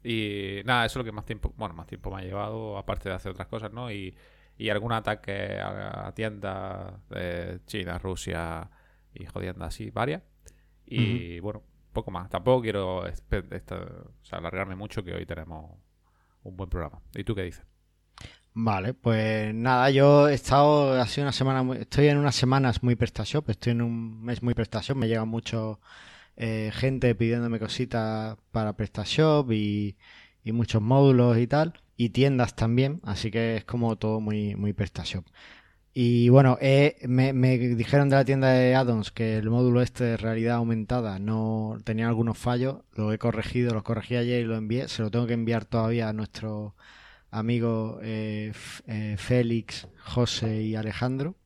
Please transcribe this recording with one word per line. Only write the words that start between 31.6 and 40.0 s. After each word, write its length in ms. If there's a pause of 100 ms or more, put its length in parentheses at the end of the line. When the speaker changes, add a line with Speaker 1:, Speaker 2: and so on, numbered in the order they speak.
Speaker 2:
y 120
tiendas 460
también, 480
así 280
que 260
es 80
como 320
todo 240
muy, 340
muy 180
PrestaShop. 520 (720)
Y 340
bueno, 320
eh, 360 (100)
me, 260
me 240
dijeron 520
de 80
la 80
tienda 260
de 240
addons 360
que 260
el 120
módulo 320
este 240